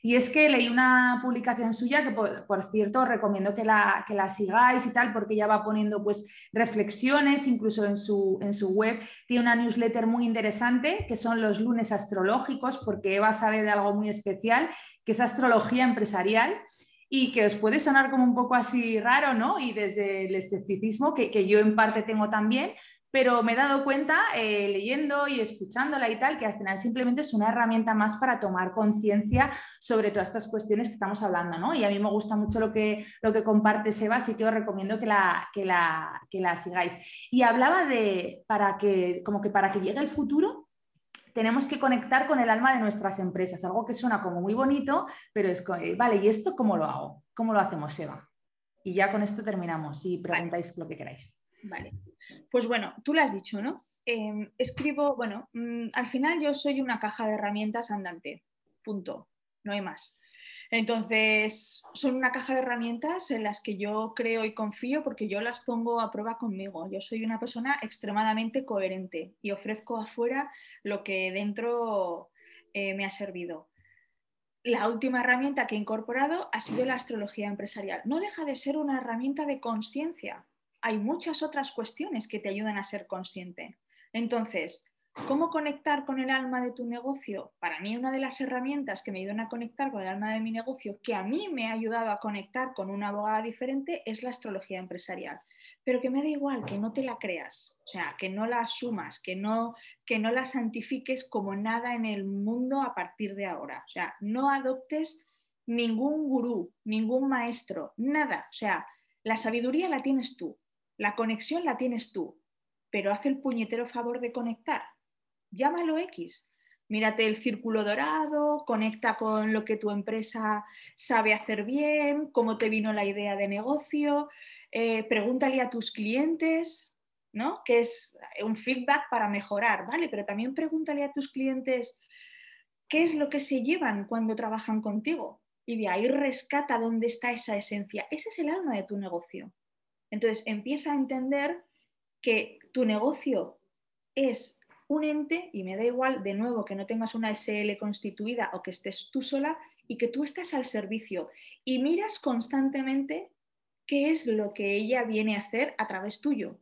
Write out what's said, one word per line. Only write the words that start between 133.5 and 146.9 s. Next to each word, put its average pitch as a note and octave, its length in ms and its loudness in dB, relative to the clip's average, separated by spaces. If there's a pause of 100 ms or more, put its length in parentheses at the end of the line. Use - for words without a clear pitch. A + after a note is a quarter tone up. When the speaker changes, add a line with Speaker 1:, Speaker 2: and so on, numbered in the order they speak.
Speaker 2:
llevan A#3+ 420 0
cuando A3 300 -2
trabajan A3 460 -2
contigo G#3+ 600 -4 (240)
y A#3 120 -4
de G#3+ 100 -2
ahí G3 200 2
rescata C#4 720 0
dónde A3+ 280 0
está A#3+ 240 -4
esa A#3 240 -4
esencia. G3+ 560 -6
Ese D#4 180 -8
es A4 100 -10
el D4 100 -2
alma D#4+ 260 -2
de G3 80 -4
tu G3+ 140 -6
negocio. F3+ 540 -8 (580)
Entonces, A3 380 0
empieza A#3+ 460 -4
a - 20 2
entender C#4 720 -2 (560)
que - 380 0 (120)
tu B3+ 140 2
negocio A3 760 0 (560)
es - 460 -2 (280)
un D4+ 140 2
ente, D4+ 480 -2
y G3 140 -8
me F#3 100 -6
da G#3+ 80 -2
igual, B3 400 0
de G3 100 -2
nuevo, A3 300 -2
que G3+ 120 -8
no G3 100 -6
tengas A3+ 280 -4